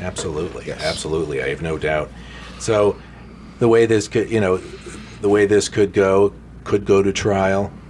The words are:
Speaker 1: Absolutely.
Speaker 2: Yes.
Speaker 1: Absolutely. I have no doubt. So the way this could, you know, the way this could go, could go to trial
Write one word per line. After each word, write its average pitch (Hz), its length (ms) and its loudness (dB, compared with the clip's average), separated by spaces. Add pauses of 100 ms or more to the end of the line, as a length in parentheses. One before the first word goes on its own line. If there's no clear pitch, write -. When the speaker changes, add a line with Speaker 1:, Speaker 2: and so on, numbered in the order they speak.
Speaker 1:
Absolutely. 87 680 -8
Speaker 2:
Yes. 71 160 -8
Speaker 1:
Absolutely. 78 580 -4
I 64 100 -4
have 73 120 -8
no 80 160 -4
doubt. 76 320 -2 (480)
So 104 380 2 (640)
the 120 80 4
way 113 180 6
this 110 220 2
could, 107 200 0
you 110 120 0
know, 92 160 2 (640)
the 101 80 0
way 104 180 4
this 98 220 4
could 98 240 0
go, 98 400 4 (320)
could 98 200 0
go 98 160 4
to 98 120 2
trial 98 600 0 (180)